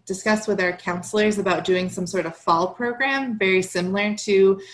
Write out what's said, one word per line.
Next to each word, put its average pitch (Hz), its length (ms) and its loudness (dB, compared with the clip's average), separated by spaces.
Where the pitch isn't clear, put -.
discussed 214 420 -2
with 202 140 0
our 180 140 0
counselors 202 640 -2
about 180 260 0
doing 185 240 2
some 180 180 -6
sort 170 200 -2
of 165 100 -10
fall 180 380 0
program, 247 640 -2
very 190 240 2
similar 196 540 -2
to 196 440 4